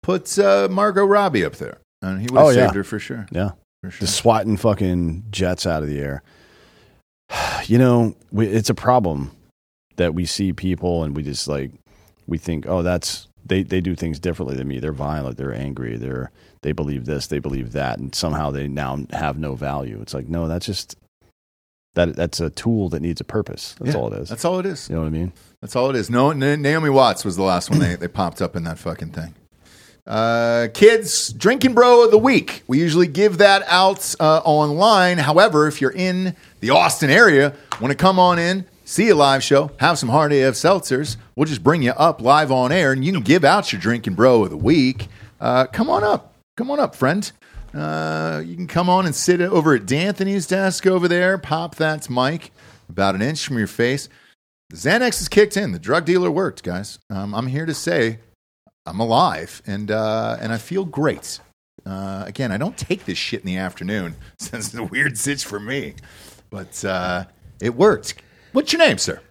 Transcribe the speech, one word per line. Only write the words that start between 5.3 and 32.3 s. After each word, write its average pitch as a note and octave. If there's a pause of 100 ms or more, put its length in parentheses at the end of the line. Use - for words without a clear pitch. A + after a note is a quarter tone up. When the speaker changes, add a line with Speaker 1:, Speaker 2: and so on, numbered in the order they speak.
Speaker 2:
jets F2+
out D#2
of D2
the C#2+
air. C#2 (1040)
<sighs> -
You A#2
know, A#2+ (160)
we, G#2+
it's G#2+
a G#2+
problem E2+ (640)
that F2
we F2
see F#2+
people F2
and C#2+
we D#2
just, C#2
like, C#2 (560)
we E2
think, D#2+
"Oh, F2+
that's, - (160)
they, F#2+
they F#2
do F2+
things D#2+
differently D#2
than C2
me. C2
They're D2+
violent, C#2
they're C2+
angry, B1
they're, B1+ (320)
they D2
believe C#2+
this, C#2+
they D2
believe C2
that, C2
and C2+
somehow D2+
they C#2
now C#2 (140)
have C#2+
no D2
value." C2+
It's A1
like, C2
no, E2
that's F2
just, - (1000)
that, F2
that's E2+
a D#2+
tool A2
that D#2+
needs E2
a -
purpose. -
That's B2
Speaker 1:
Yeah, -
Speaker 2:
all A1+
it G1+
is. C#2+
Speaker 1:
that's A#2
all F3+
it F3+
is. F3
Speaker 2:
You D#2
know D#2+
what D#2
I -
mean? E2 (280)
Speaker 1:
That's F#2+
all B2+
it C3
is. G#2
No, C3
Na-, C#3+
Naomi D3+
Watts C3
was F#2
the F#2+
last F2+
one -
they, F2
they F2
popped F2
up F2
in E2+
that D#2+
fucking E2
thing. E2 (720)
Uh, A#2
kids, G#3+
Drinking B3+
Bro A#3+
of G3+
the G#3+
Week. A3+